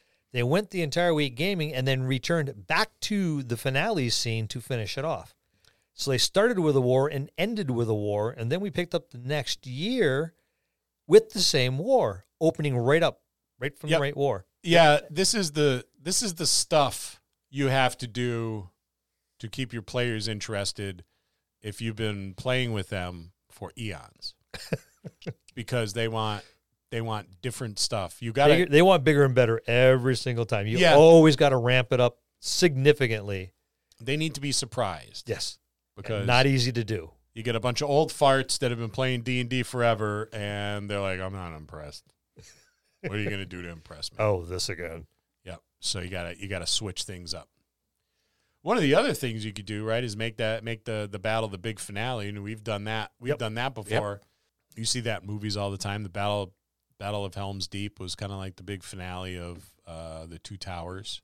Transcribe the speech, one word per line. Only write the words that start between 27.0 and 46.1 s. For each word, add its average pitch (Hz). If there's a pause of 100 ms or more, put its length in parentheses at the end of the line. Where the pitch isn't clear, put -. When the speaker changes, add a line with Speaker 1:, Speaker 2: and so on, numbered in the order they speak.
Speaker 2:
want 107
different 117
stuff. 98
You 117
gotta 147
Speaker 1:
Bigger, 165
they 151
want 180
bigger 143
and 123
better 113
every 127
single 117
time. 104
You 113
Speaker 2:
Yeah. 170
Speaker 1:
always 160
gotta 139
ramp 123
it 127
up 123 (200)
significantly. 113 (480)
Speaker 2:
They 127
need 156
to 139
be 139
surprised. 98
Speaker 1:
Yes. - (400)
Speaker 2:
Because 101
Speaker 1:
Not 123
easy 131
to 117
do. 98 (220)
Speaker 2:
you 113
get 117
a 110
bunch 120
of 143
old 151
farts 135
that 123
have 117
been 113
playing 127
D 123
and 120
D 127
forever, 110
and 104
they're 101
like, 95
"I'm 95
not 87
impressed." 76 (960)
What 92
are 104
you 101
gonna 98
do 90
to 87
impress 80
me? -
Speaker 1:
<laughs> -
Oh, 101
this 87
again. 82 (380)
Speaker 2:
Yep. 90 (200)
So -
you 90
gotta, 87